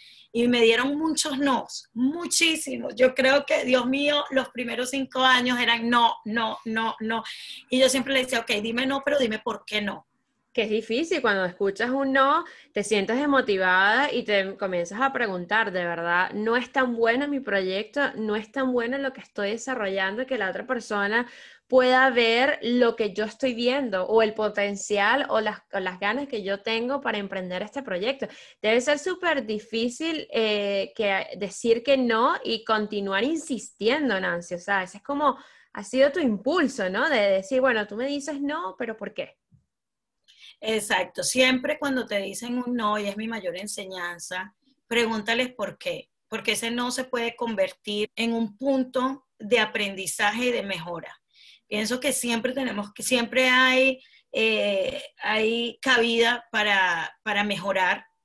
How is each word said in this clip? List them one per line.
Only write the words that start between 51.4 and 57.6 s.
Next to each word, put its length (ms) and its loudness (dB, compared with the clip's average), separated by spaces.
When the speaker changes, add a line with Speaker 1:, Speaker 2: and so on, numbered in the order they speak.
Speaker 1:
Pienso 320 -2
que 140 0
siempre 400 -2
tenemos 400 -6
que, 100 -14
siempre 460 2
hay, 500 4
eh, 720 0
hay 600 -2
cabida 720 2
para, 600 2
para 180 0
mejorar, 640 0